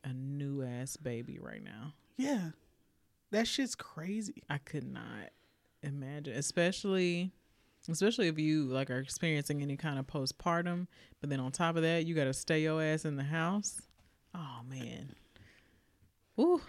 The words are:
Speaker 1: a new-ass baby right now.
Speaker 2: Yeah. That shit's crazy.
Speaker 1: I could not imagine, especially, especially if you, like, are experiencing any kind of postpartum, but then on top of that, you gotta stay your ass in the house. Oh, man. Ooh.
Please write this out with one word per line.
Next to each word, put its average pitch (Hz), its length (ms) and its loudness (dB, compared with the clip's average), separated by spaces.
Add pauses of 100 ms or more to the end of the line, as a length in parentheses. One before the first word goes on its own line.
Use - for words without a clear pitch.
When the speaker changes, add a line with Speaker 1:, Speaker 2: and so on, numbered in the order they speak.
Speaker 1:
a 131 80 -6
new-ass 135 840 -4
baby 123 420 -6
right - 240 -10
now. 107 320 -12 (220)
Speaker 2:
Yeah. 254 340 0 (800)
That 220 160 2
shit's 254 280 -2
crazy. 196 760 -6
Speaker 1:
I 147 100 -2
could 139 260 -6
not 117 460 -10 (520)
imagine, 143 520 -6
especially, 180 960 2 (580)
especially 190 400 4
if 156 100 2
you, 156 260 4
like, 135 260 0
are 143 80 0
experiencing 147 640 0
any 143 140 -2
kind 143 220 -2
of 135 80 -2
postpartum, 170 800 0 (340)
but 147 100 -4
then 139 100 0
on 131 120 -2
top 170 240 2
of 165 60 4
that, 165 240 4
you 165 80 0
gotta 139 200 4
stay 156 280 2
your 156 200 2
ass 156 220 2
in 151 120 -2
the 139 80 -2
house. 165 580 0 (520)
Oh, 135 340 -8
man. 123 460 -8 (1300)
Ooh. 339 280 8